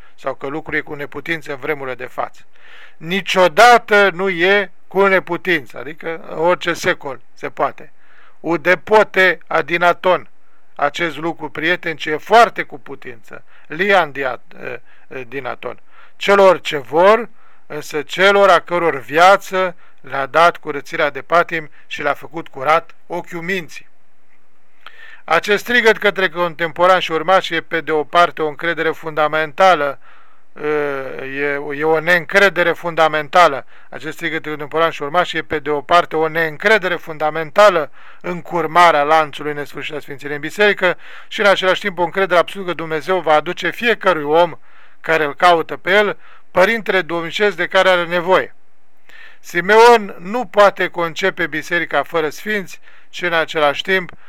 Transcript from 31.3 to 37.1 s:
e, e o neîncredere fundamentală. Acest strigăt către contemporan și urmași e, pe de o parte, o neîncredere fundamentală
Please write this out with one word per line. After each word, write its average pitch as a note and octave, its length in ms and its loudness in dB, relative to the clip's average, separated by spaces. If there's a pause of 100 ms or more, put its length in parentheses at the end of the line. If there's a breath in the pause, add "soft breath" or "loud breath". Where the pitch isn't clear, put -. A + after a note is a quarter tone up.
e, C#3+ 200 -2 (180)
e D3 60 -2
o D#3+ 160 4
neîncredere F3 720 4
fundamentală. D#3 920 2 (240 soft breath)
Acest C#3 260 -10
strigăt D#3+ 200 -6
către D3+ 140 -6
contemporan D3+ 400 0
și D3 120 -8
urmași D#3+ 360 0
e, D#3 40 -2
pe D3+ 180 -4
de C#3 100 -4
o D3 120 0
parte, E3+ 340 2
o D#3+ 120 2
neîncredere E3+ 680 0
fundamentală D#3 960 2 (300 loud breath)